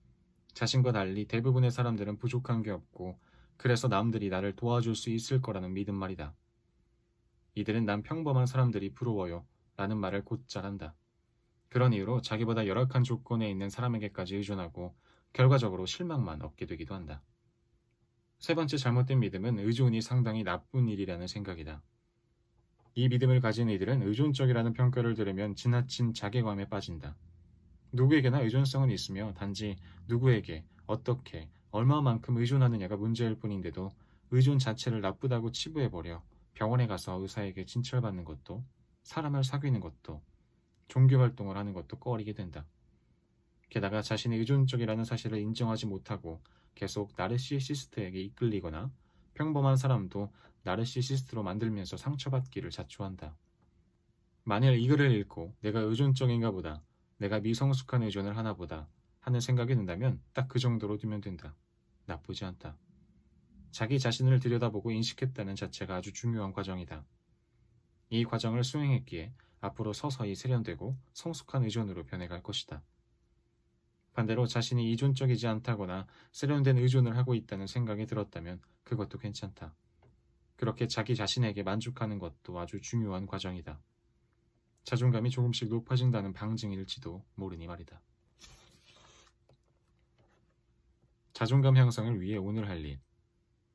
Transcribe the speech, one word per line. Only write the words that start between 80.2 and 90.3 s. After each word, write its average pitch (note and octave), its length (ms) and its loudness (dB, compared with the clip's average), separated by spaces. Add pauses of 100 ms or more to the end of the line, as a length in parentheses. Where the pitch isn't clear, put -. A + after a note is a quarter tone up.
그렇게 A2+ 300 -2
자기 A2+ 280 0
자신에게 G#2 480 0
만족하는 G#2+ 560 -4
것도 F2 400 -10
아주 F2 220 -8
중요한 G2 460 -2
과정이다. F2+ 520 -8 (1080)
자존감이 B2 460 2
조금씩 B2 380 0
높아진다는 A2+ 640 0
방증일지도 F#2+ 920 -8 (120)
모르니 F2 320 -10
말이다. E2+ 340 -14 (3250)